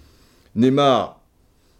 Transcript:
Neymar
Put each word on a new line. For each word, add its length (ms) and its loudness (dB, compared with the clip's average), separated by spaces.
Neymar 640 0